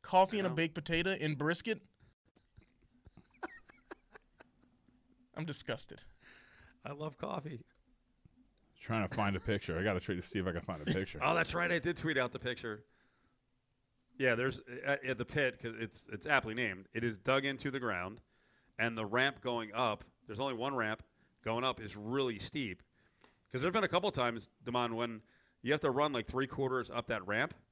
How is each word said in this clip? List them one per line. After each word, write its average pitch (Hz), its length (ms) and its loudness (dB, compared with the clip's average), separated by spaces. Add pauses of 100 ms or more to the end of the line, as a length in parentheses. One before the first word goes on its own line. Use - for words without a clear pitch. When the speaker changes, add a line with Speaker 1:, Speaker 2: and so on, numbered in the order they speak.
Speaker 1:
coffee 190 380 6
and 190 80 2
a - 20 4
Speaker 2:
I - 20 2
know. - 40 0
Speaker 1:
baked 160 200 2
potato 170 360 2
in 156 240 0
brisket? 170 460 0 (1600)
<laughs> 359 40 -8 (1900)
I'm 156 80 -4
disgusted. - 580 -4 (800)
Speaker 2:
I 139 80 -6
love 147 240 -6
coffee. 139 440 -6 (1160)
Speaker 3:
Trying 110 280 0
to - 80 -4
find 101 200 2
a 90 40 0
picture. 95 380 0
I 90 60 0
gotta 98 160 2
try 92 160 -2
to 90 60 -4
see - 180 -4
if 92 80 0
I 92 40 2
can 85 100 -2
find 80 200 -6
a 76 40 -10
picture. - 340 0
Speaker 2:
<laughs> - 20 0
Oh, 147 140 4
that's 165 180 0
right. 175 180 0
I 170 80 2
did 175 180 0
tweet 156 200 2
out 123 140 2
the 127 80 -10
picture. 113 440 -4 (1300)
Yeah, 127 180 6
there's, 123 260 0 (240)
at, 139 200 0
at 131 120 0
the 117 80 -2
pit, 131 360 0
'cause 113 180 -6
it's, - 320 -8
it's 107 160 -10
aptly 127 260 2
named. 101 400 -2
It 113 100 -2
is 113 140 -2
dug 135 280 2
into 135 260 -2
the 131 80 -4
ground, 101 420 -4 (560)
and 113 200 0
the 110 80 -2
ramp 127 360 2
going 117 320 -2
up, 110 300 2 (240)
there's 104 120 -8
only 135 140 -2
one 127 220 -2
ramp, 110 260 0 (420)
going 113 200 0
up 131 180 0
is 101 140 -8
really 117 440 0
steep. 104 440 -6 (680)
'Cause 127 100 -2
there've 175 120 0
been 214 100 4
a 185 40 2
couple 185 240 4
times, 117 380 0 (140)
Damon, 120 320 2
when 117 260 -2 (420)
you 120 80 0
have 151 100 4
to 143 100 4
run, 143 220 4
like, 117 140 0
three 131 200 0
quarters 131 420 -2
up 120 180 -4
that 104 200 -2
ramp 113 260 0 (180)